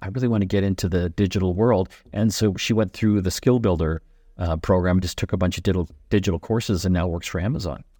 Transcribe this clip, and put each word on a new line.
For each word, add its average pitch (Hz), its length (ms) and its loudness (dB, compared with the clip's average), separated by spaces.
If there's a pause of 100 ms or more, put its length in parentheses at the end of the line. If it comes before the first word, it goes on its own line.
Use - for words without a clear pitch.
"I 98 60 -12
really 123 220 -2
wanna 104 160 2
get 98 180 0
into 98 240 0
the 87 220 0
digital 92 440 0
world." 101 360 2 (240)
And 104 200 0
so 104 220 0
she - 160 -4
went 107 220 0
through 104 280 2
the 92 100 0
Skill 127 280 2
Builder, 82 420 0 (380)
uh, 82 160 -2
program, 90 440 2
just 90 180 -4
took - 160 -4
a - 40 0
bunch 92 200 0
of 92 60 -10
digital, 90 260 0 (200)
digital 95 300 2
courses 110 460 -2
and 92 80 2
now 87 140 2
works 85 200 -6
for 82 120 -6
Amazon. 101 440 -4 (160)